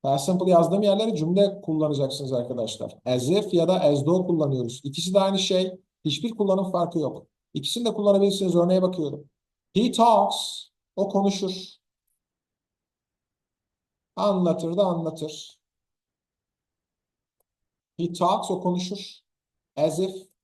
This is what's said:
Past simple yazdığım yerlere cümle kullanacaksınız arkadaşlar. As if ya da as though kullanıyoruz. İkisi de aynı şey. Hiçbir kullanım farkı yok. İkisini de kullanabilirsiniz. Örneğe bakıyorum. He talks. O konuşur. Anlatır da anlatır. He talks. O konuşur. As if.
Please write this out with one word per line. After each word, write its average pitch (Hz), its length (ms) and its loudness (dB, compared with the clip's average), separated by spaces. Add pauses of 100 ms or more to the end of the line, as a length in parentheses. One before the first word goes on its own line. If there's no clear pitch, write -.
Past 139 240 0
simple 180 240 2
yazdığım 175 320 4
yerlere 208 340 2
cümle 185 440 2
kullanacaksınız 143 720 -2
arkadaşlar. 120 720 -6
As 123 240 -2
if 190 260 0
ya 170 140 4
da 180 120 2
as 147 240 2
though 180 220 2
kullanıyoruz. 135 580 -2
İkisi 165 300 -6
de 196 60 8
aynı 196 180 2
şey. 185 420 -2 (240)
Hiçbir 160 260 -2
kullanım 190 400 0
farkı 170 280 -2
yok. 127 280 -6 (280)
İkisini 233 300 -4
de 220 100 0
kullanabilirsiniz. 196 640 2
Örneğe 180 260 4
bakıyorum. 156 480 -4 (440)
He 226 180 2
talks. - 760 2 (280)
O 196 120 0
konuşur. 196 440 0 (2750)
Anlatır 180 600 0
da 196 80 2
anlatır. 160 760 -6 (2500)
He 170 160 -6
talks. 190 380 0
O 180 100 -4
konuşur. 180 580 -6 (580)
As 147 220 0
if. 190 280 -6 (180)